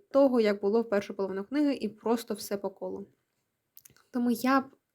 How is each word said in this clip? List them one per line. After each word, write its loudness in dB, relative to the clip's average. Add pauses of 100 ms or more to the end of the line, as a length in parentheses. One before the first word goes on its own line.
(100)
того, 4
як 2
було 2
в -8
першу -2
половину -6
книги, 0
і -4
просто -4
все -8
по -6
колу. -12 (1040)
Тому 0
я 2
б -2 (300)